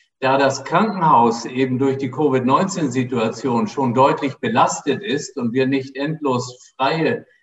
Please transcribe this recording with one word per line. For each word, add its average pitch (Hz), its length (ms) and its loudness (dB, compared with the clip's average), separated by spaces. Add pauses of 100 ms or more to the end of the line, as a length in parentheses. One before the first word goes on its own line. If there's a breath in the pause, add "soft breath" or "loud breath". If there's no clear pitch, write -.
(200 loud breath)
da 131 180 2
das 139 240 2
Krankenhaus 156 840 2
eben 131 340 0
durch 135 180 0
die 131 140 -4
covid 131 320 2
neunzehn 147 480 0
Situation 120 720 -2
schon 123 260 -2
deutlich 135 440 2
belastet 123 680 -2
ist 120 340 -6
und 120 160 -4
wir 131 140 2
nicht 135 300 -2
endlos 139 800 -4
freie 160 500 -2 (160 soft breath)